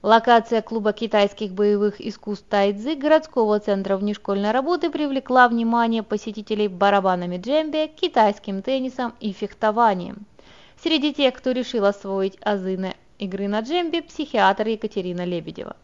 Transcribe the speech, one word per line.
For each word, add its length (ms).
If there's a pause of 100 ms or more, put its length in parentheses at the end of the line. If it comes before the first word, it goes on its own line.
Локация 600
клуба 300
китайских 600
боевых 480
искусств 480
тайцзи 460
городского 640
центра 380
внешкольной 560
работы 380
привлекла 580
внимание 560
посетителей 640
барабанами 720
джембе, 500
китайским 760
теннисом 580
и 120
фехтованием. 920 (560)
Среди 320
тех, 200
кто 180
решил 320
освоить 580
азы 340
на 180 (260)
игры 260
на 140
джембе, 420
психиатр 640
Екатерина 580
Лебедева. 600